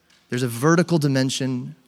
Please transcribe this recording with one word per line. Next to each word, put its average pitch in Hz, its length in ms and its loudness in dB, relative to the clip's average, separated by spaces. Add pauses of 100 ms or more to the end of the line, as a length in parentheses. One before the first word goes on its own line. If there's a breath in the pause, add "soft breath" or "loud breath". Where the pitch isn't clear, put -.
(300 soft breath)
There's 123 140 -4
a 127 40 0
vertical 160 520 2
dimension 135 760 -2 (120)